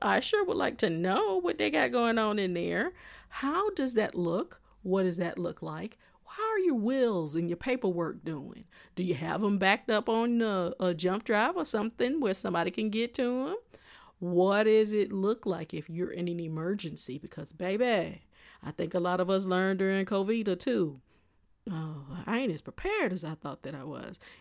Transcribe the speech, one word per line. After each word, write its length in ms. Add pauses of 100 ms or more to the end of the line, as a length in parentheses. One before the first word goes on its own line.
I 180
sure 240
would 120
like 220
to 120
know 500
what 180
they 120
got 220
going 260
on 200
in 160
there. 380 (360)
How 420
does 240
that 200
look? 460 (220)
What 220
does 140
that 200
look 240
like? 360 (260)
How 260
are 80
your 160
wills 600
and 120
your 80
paperwork 680
doing? 420 (300)
Do 80
you 120
have 280
'em 160
backed 320
up 180
on 340
a, 360
a 140
jump 320
drive 320
or 80
something 560
where 140
somebody 360
can 200
get 240
to 340
'em? 80 (640)
What 460
does 280
it 200
look 340
like 260
if 160
you're 220
in 180
an 120
emergency? 800
Because, 340
baby, 680 (400)
I 100
think 220
a 60
lot 200
of 100
us 160
learned 320
during 280
covid 520
too. 420 (680)
Oh, 340 (220)
I 140
ain't 120
as 100
prepared 500
as 120
I 100
thought 280
that 120
I 100
was. 340 (220)